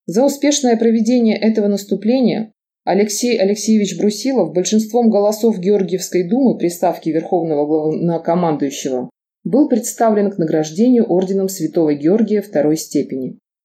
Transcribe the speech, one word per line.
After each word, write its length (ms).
За 180
успешное 540
проведение 580
этого 320
наступления 840
Алексей 540
Алексеевич 580
Брусилов 560
большинством 560
голосов 480
Георгиевской 720
думы 300
при 100
ставке 420
Верховного 540
Главнокомандующего 1400
был 240
представлен 600
к 80
награждению 680
орденом 440
Святого 460
Георгия 480
второй 340
степени. 600